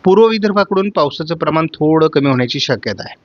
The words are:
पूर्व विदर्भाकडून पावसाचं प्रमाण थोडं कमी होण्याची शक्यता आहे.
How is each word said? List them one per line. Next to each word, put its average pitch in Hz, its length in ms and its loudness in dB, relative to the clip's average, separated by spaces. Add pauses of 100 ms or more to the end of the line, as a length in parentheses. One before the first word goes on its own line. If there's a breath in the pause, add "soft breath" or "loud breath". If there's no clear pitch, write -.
पूर्व 202 240 6
विदर्भाकडून 202 600 0
पावसाचं 160 460 -4
प्रमाण 160 320 -2
थोडं 156 400 2
कमी 143 220 0
होण्याची 127 300 -2
शक्यता 107 460 -6
आहे. - 200 -18